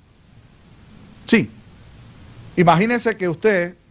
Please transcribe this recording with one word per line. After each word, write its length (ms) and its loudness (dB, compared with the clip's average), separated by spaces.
Sí. 240 0
Imagínese 640 0
que 100 -6
usted, 480 -2